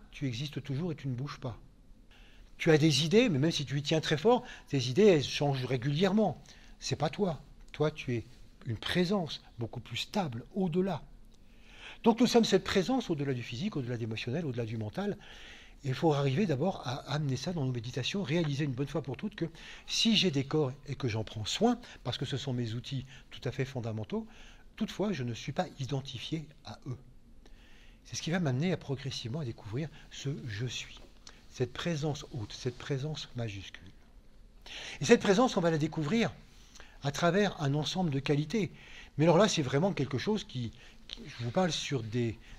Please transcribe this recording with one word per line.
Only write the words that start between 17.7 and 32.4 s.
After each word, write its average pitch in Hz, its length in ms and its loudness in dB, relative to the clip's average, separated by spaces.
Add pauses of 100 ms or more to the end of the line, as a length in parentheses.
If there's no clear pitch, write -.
méditations, 123 520 -4
réaliser 151 420 0
une 135 80 -2
bonne 135 140 -2
fois - 140 -4
pour 127 160 -6
toutes - 180 -8
que 170 100 -2 (420)
si 226 300 4
j'ai 180 140 4
des 135 120 2
corps 139 300 0 (140)
et 135 80 -6
que 131 120 -2
j'en 110 160 0
prends 107 220 -8
soin, 240 340 2 (240)
parce - 140 -4
que 139 80 -4
ce 135 120 -4
sont 127 160 -4
mes 120 200 -2
outils 123 320 -6 (240)
tout - 160 -14
à 123 60 -4
fait 131 140 -4
fondamentaux, 117 600 -6 (480)
toutefois 208 380 -2
je 131 100 -4
ne 120 100 -2
suis - 200 -8
pas 180 120 0 (140)
identifié 139 640 -6 (200)
à 123 120 -14 (100)
eux. 127 100 -6 (1080)
C'est - 100 -12
ce - 60 -8
qui 156 100 -2
va 185 80 2
m'amener 156 340 2
à - 40 -2
progressivement 131 640 -6
à 147 60 -4
découvrir 117 420 -6 (240)
ce « - 180 -6 (180)
je 110 180 -4
suis ». - 340 -8 (520)
Cette - 200 -2
présence 151 640 -2
haute, 107 180 -6